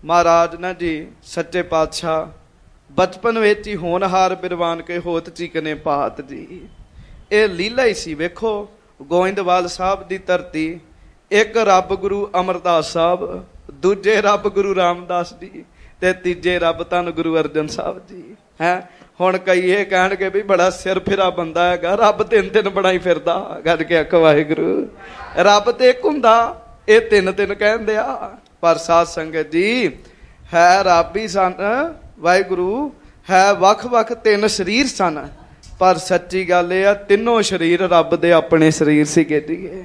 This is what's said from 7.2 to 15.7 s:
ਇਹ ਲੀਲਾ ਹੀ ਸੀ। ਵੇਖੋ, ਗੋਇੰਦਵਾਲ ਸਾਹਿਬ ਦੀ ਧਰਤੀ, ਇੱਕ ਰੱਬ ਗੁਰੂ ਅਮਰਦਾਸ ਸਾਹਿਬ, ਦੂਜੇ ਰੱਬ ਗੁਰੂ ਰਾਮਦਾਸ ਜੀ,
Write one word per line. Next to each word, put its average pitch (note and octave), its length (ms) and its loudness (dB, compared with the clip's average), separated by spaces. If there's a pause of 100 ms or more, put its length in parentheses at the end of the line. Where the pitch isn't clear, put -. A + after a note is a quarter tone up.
ਇਹ G#3 180 2
ਲੀਲਾ A3 360 -2
ਹੀ G#3+ 80 2
ਸੀ। E3+ 200 -10
ਵੇਖੋ, G3+ 560 -6 (320)
ਗੋਇੰਦਵਾਲ F3+ 680 0
ਸਾਹਿਬ F#3+ 400 -4
ਦੀ F#3+ 100 -8
ਧਰਤੀ, F3+ 600 -4 (520)
ਇੱਕ G#3+ 260 2
ਰੱਬ G3 380 2
ਗੁਰੂ G3 340 -4 (100)
ਅਮਰਦਾਸ F3 540 -2
ਸਾਹਿਬ, F3 520 -2 (280)
ਦੂਜੇ G3 480 0
ਰੱਬ G3+ 280 0
ਗੁਰੂ G3 260 -2
ਰਾਮਦਾਸ F3 580 -2
ਜੀ, - 320 -20 (360)